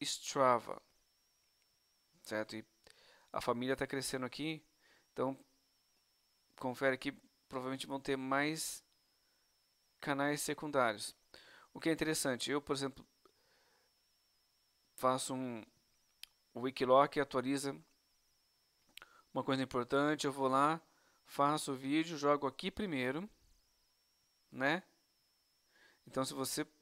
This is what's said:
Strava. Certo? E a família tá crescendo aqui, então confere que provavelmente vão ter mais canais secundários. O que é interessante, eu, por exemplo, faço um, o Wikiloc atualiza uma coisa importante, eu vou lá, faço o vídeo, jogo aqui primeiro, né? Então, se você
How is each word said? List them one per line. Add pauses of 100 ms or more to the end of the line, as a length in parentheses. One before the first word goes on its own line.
Strava. (1400)
Certo?
E (680)
a
família
tá
crescendo
aqui, (480)
então (1200)
confere
que (360)
provavelmente
vão
ter
mais (1160)
canais
secundários. (560)
O
que
é
interessante,
eu,
por
exemplo, (1900)
faço
um, (880)
o
Wikiloc
atualiza (1600)
uma
coisa
importante,
eu
vou
lá, (440)
faço
o
vídeo,
jogo
aqui
primeiro, (1200)
né? (1200)
Então,
se
você (160)